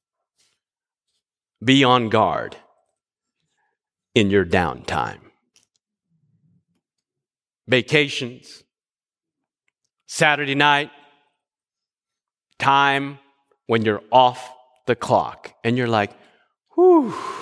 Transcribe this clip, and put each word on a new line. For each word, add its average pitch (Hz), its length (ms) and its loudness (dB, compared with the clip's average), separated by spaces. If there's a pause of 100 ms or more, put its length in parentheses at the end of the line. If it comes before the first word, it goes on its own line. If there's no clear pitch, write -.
(1600)
be 131 220 4
on 123 240 2
guard 104 480 -2 (1600)
in 104 160 2
your 98 160 2
downtime. 71 840 -6 (2250)
Vacations, 127 960 -4 (1400)
Saturday 147 480 -2
night, 143 340 0 (1700)
time 139 600 0 (460)
when 113 180 0
you're 104 260 -2
off 123 440 0 (320)
the 123 100 0
clock, - 580 -4 (120)
and 117 100 -2
you're 123 120 -4
like, 107 240 -2 (640)
"Whew, 320 420 2 (240)